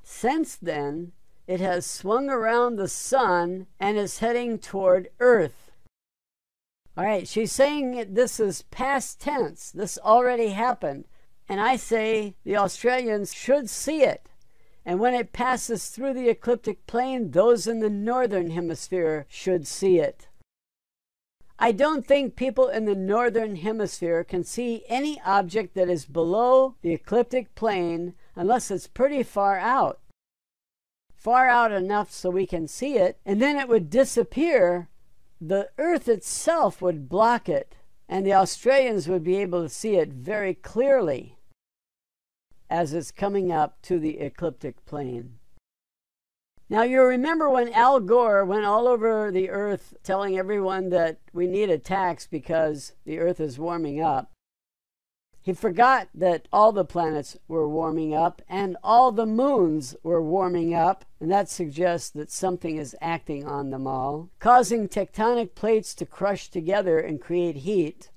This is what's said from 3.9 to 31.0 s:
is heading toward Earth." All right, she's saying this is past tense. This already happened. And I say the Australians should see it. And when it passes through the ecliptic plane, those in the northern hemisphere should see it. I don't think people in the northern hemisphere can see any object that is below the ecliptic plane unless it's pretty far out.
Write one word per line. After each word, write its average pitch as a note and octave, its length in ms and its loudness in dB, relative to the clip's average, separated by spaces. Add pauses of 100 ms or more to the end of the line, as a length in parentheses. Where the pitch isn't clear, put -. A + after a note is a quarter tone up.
is G3+ 220 -6
heading A#3 380 -2
toward F#3+ 520 0 (100)
Earth." A3+ 520 2 (1200)
All E3+ 80 -4
right, G3+ 240 0
she's G#3+ 240 -2
saying B3+ 640 0
this A#3 260 0
is G3 220 -2
past - 580 -4
tense. C4 520 -4
This F3+ 260 -8
already A#3 520 4
happened. F#3+ 560 -4 (420)
And G3 120 -4
I A#3+ 160 2
say A3 680 -2
the G3 120 -2
Australians G#3+ 760 -2
should C4+ 340 0
see D4+ 340 0
it. - 280 0 (580)
And F3+ 120 0
when B3 140 2
it A#3+ 180 -4
passes A#3+ 560 -4
through C4+ 260 -6
the B3 140 0
ecliptic A3+ 580 -2
plane, A#3+ 460 -4
those G#3 340 4
in A3+ 140 -2
the G#3+ 100 0
northern G#3 600 -2
hemisphere E3 760 -4
should F3+ 380 -4
see F#3 320 2
it. - 300 -2 (1300)
I A#3 140 4
don't C#4 340 0
think C#4 300 2
people B3+ 320 2
in A3 160 -2
the G#3 100 0
northern G#3 640 0
hemisphere F3 680 -2
can F3 220 -4
see A#3 440 -6
any C#4+ 340 -4
object F#3+ 520 0
that F3+ 140 2
is E3+ 160 -2
below A#3+ 760 2
the E3+ 100 -2
ecliptic A#3 640 -2
plane F3 580 -4 (220)
unless A#3 340 0
it's F#3+ 160 -6
pretty C4+ 380 -2
far G3 340 0
out. A3 400 0 (1160)